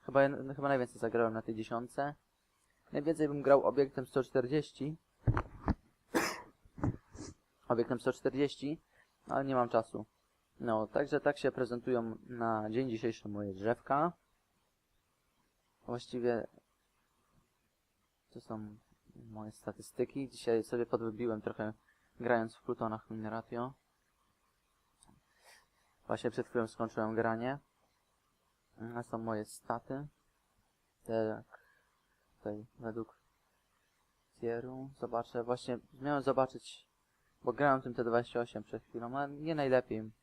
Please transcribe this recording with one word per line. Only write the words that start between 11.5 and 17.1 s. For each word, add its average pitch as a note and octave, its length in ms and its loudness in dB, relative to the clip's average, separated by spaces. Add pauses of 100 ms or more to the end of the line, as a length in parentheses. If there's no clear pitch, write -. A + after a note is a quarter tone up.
prezentują A#2+ 680 -2 (100)
na A2+ 420 -2
dzień B2+ 200 0
dzisiejszy A2 400 -4
moje G2+ 240 -4
drzewka. B2+ 580 0 (1700)
Właściwie... A#2+ 600 -2 (1900)